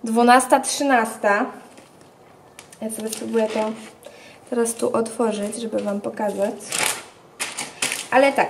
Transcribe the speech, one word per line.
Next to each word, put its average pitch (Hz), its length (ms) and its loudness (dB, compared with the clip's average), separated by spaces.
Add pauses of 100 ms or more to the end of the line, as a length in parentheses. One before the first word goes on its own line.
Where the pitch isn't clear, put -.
dwunasta, 240 560 6
trzynasta. 233 840 2 (1400)
Ja 220 80 -6
sobie 220 200 -6
spróbuję 226 380 -2
to 214 120 -4 (880)
teraz 233 240 0
tu 233 220 -2
otworzyć, 220 600 -2
żeby 220 240 -4
wam 202 220 -4
pokazać. 208 540 -4 (1600)
Ale 277 220 6
tak. 202 160 0